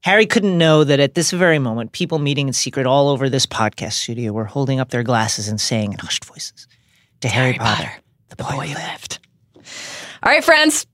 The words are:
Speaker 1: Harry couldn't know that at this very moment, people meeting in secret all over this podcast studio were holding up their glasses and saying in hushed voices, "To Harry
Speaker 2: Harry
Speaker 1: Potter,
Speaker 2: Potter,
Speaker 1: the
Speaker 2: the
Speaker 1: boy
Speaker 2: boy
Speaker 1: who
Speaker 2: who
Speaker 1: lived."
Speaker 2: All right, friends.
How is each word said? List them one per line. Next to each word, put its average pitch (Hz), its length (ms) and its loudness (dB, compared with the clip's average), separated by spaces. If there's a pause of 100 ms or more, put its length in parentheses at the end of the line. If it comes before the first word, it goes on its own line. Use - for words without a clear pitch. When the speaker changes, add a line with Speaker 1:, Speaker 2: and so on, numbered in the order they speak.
Speaker 1:
Harry 208 240 4
couldn't 196 320 2
know 156 260 6
that 139 160 4
at 139 140 2
this - 160 0
very 175 280 2
moment, 117 340 -4
people 165 260 -4
meeting 143 300 -2
in 127 40 -4
secret 127 320 -4
all 139 240 4
over 135 220 0
this 131 160 0
podcast - 480 -2
studio 113 400 -6
were 110 100 -4
holding 131 360 -2
up 127 100 -4
their 120 120 -2
glasses 110 460 0
and 107 100 -4
saying 104 360 -2
in - 40 -12
hushed - 280 -8
voices, - 420 -18 (540)
"To 123 60 -2
Harry 127 240 2
Speaker 2:
Harry 120 60 -4
Speaker 1:
Potter, 107 260 -2
Speaker 2:
Potter, - 180 -14 (260)
Speaker 1:
the - 80 -20
Speaker 2:
the - 80 -10
Speaker 1:
boy - 60 -8
Speaker 2:
boy 139 160 -6
Speaker 1:
who 147 80 -10
Speaker 2:
who 147 120 -10
Speaker 1:
lived." - 320 -14 (1040)
Speaker 2:
All - 80 4
right, 302 140 4
friends. 311 500 4